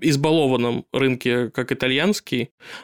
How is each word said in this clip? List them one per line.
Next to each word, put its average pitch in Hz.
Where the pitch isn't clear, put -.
избалованном 139
рынке, 123
как 127
итальянский, 131